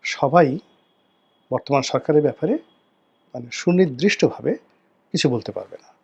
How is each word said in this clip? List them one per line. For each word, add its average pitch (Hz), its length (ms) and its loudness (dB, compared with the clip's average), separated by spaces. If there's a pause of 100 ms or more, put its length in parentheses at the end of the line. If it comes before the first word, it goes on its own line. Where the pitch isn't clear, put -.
সবাই 147 560 2 (920)
বর্তমান 135 300 0
সরকারের 151 400 2
ব্যাপারে, 160 360 -2 (760)
মানে, 123 180 -12
সুনির্দিষ্টভাবে 175 1000 0 (580)
কিছু - 160 0
বলতে 117 240 -4
পারবে - 300 -14
না। - 60 -20 (160)